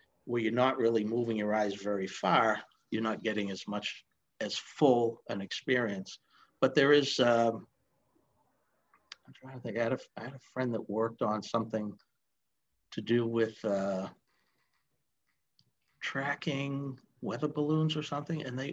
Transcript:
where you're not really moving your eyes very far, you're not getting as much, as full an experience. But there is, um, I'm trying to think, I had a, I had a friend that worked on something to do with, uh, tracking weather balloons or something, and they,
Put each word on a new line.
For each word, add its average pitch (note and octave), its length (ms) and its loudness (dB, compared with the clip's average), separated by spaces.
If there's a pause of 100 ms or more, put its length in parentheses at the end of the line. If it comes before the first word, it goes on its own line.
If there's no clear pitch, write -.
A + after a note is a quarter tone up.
(240)
where A#2+ 180 -2
you're A2 100 0
not B2+ 260 2
really A#2 260 2
moving A#2 320 0
your G#2 180 0
eyes G#2+ 200 0
very G2+ 320 -4
far, G#2+ 520 2 (320)
you're A2 120 -2
not A2 200 -2
getting G#2 280 -2
as F#2+ 160 -10
much, - 380 -6 (360)
as - 160 -4
full A#2+ 720 2
an G#2 140 -4
experience. G#2 800 -4 (400)
But - 140 2
there C#3+ 180 6
is, D3 280 4
um, A#2 460 4 (1600)
I'm C3 80 -20
trying C3 220 -18
to B2 40 -14
think, A2+ 180 -6
I A#2 40 0
had A#2 100 0
a, C3 60 0 (180)
I A2 80 -8
had C3+ 100 -10
a C3 60 -18 (140)
friend B2+ 200 -2
that - 140 -4
worked A2+ 320 -2
on G#2+ 220 0
something A2 500 -2 (1000)
to - 100 -8
do A#2 240 2
with, A2+ 380 0
uh, G2 440 -2 (1900)
tracking C#3 1000 -4 (220)
weather B2+ 280 -2
balloons D#3 480 0
or D3+ 60 -4
something, D3 400 -6
and B2 160 -6
they, C#3 140 -6